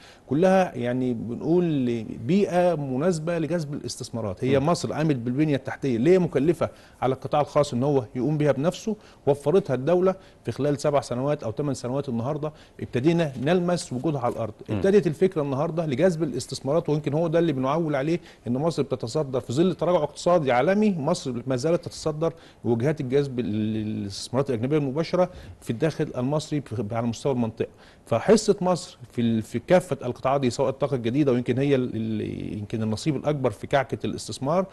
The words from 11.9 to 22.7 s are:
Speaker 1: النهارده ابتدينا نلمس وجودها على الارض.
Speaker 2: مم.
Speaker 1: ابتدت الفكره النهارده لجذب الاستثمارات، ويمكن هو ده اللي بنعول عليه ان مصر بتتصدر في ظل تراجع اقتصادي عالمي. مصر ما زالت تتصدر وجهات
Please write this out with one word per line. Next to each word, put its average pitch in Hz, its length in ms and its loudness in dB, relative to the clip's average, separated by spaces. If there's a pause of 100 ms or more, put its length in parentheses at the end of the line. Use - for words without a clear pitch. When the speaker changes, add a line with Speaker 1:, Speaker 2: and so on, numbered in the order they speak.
Speaker 1:
النهارده 139 440 -4 (280)
ابتدينا 151 520 2 (100)
نلمس 175 500 0
وجودها 135 280 -2
على 120 120 0
الارض. 110 200 -6 (160)
Speaker 2:
مم. 104 80 -2
Speaker 1:
ابتدت 196 300 4
الفكره 165 360 0
النهارده 156 440 -2
لجذب 156 360 2
الاستثمارات، 147 680 -2
ويمكن 151 240 0
هو 165 140 0
ده 160 120 0
اللي 170 140 2
بنعول 135 320 0 (100)
عليه 156 260 0 (260)
ان 117 60 -2
مصر 151 300 0
بتتصدر 127 580 -4
في - 120 -6
ظل 165 220 2
تراجع 165 280 2
اقتصادي 151 500 2
عالمي. 196 460 4
مصر 131 480 -2
ما 131 100 0
زالت 160 280 0
تتصدر 156 480 -4 (320)
وجهات 151 360 2